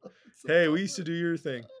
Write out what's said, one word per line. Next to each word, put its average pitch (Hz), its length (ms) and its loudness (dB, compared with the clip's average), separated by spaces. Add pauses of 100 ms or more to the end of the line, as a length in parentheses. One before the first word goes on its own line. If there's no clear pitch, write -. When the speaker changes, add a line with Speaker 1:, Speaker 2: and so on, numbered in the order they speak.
(320)
Speaker 1:
It's - 160 -16
Speaker 2:
"Hey, 170 180 6
Speaker 1:
so 151 60 4
Speaker 2:
we 160 100 2
used 196 140 -4
to 190 80 -8
do 160 100 -6
your 170 220 -2
thing." 131 300 -8 (160)